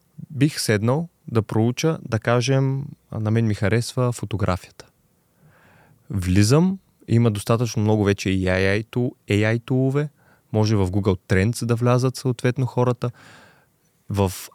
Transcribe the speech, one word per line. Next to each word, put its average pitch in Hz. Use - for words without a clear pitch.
бих 143
седнал 120
да 117
проуча, 120
да 117
кажем, 135
на 107
мен 113
ми 107
харесва 117
фотографията. -
Влизам, 104
има 117
достатъчно 110
много 107
вече 98
и 95
A 95
I 113
тул-, 123
A 107
I 120
тулове, 135
може 107
в 95
Google 95
Trends 101
да 120
влязат 123
съответно 127
хората, 123
в 98